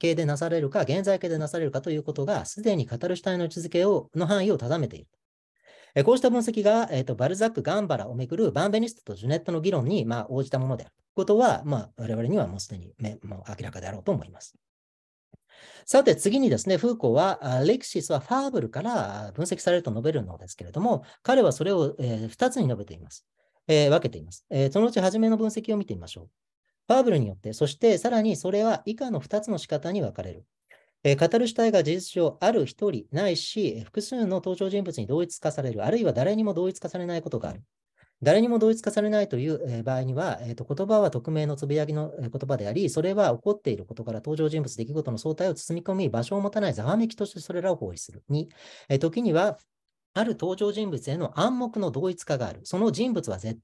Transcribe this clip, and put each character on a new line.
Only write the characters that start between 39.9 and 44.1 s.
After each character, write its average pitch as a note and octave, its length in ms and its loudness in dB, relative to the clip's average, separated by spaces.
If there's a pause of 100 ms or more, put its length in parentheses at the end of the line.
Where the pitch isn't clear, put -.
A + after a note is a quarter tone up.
合 C3 100 -2
に B2+ 80 -2
は、 C#3 300 -2
え A#2+ 100 -6
ー - 20 -10
と、 - 100 -8
言 D#3+ 220 -4
葉 G#3+ 140 6
は F#3 100 4
匿 B2 200 -4
名 D3+ 160 0
の D3 100 -2
つ C#3+ 100 -6
ぶ C#3 60 0
や D3+ 140 2
き D3+ 80 -4
の、 D3+ 240 -4
え C3 80 -4
ー、 A#2 40 -8
言 - 0 - (160)
葉 C3+ 120 0
で G2+ 100 -4
あ G#2+ 60 -2
り、 F3 160 0
そ D#3 100 -2
れ F#3 140 0
は F#3 200 4
起 A2+ 60 -6
こ C#3 120 0
っ C3+ 60 -6
て - 120 -2
い G#2+ 60 0
る F#2 100 -10
こ A#2 80 -14
と A2+ 100 -10
か A#2 80 -6